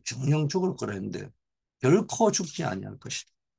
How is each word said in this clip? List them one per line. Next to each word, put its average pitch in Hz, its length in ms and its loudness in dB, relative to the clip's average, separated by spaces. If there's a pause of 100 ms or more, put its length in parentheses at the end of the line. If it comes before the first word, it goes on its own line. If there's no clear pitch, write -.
정령 139 440 2
죽을 180 280 0
거라 104 180 -4
했는데 98 360 -6 (500)
결코 208 500 4
죽지 165 340 -2
아니할 98 340 -6
것이다. - 340 -10 (260)